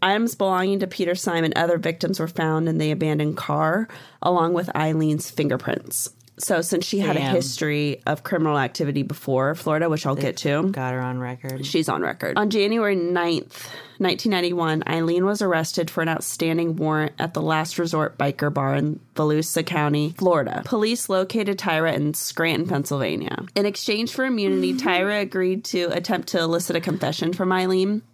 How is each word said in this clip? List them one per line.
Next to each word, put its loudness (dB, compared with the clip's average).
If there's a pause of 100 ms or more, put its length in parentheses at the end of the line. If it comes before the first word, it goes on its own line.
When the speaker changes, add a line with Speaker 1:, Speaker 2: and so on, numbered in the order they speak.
Speaker 1:
Items 2
belonging 2
to -2
Peter 0
Simon, 0
other 4
victims, -2
were -2
found 0
in 0
the 2
abandoned 0
car, 0 (320)
along 2
with 0
Eileen's 0
fingerprints. -2 (320)
So 2
since 0
she -2
had 2
a 0
Speaker 2:
Damn. 2
Speaker 1:
history 0
of -2
criminal 2
activity 0
before 0
Florida, 0
which 0
I'll 0
Speaker 2:
They -2
Speaker 1:
get -2
to. 2
Speaker 2:
got -2
her -2
on -4
record. -8
Speaker 1:
She's 0
on -2
record. -2
On 2
January 2
ninth, -2 (320)
nineteen 2
ninety-one, 2
Eileen 2
was 2
arrested 0
for -2
an 2
outstanding 0
warrant 2
at -4
the -2
Last 0
Resort 0
Biker 0
Bar 0
in 0 (160)
Volusia 0
County, 0
Florida. 2
Police 0
located 0
Tyra 2
in 0
Scranton, 0
Pennsylvania. -2 (180)
In 2
exchange -2
for -2
immunity, 0
Speaker 2:
<laughs> -2
Speaker 1:
Tyra 0
agreed -2
to -2
attempt -2
to 2
elicit 0
a -2
confession -2
from 0
Eileen. 2 (120)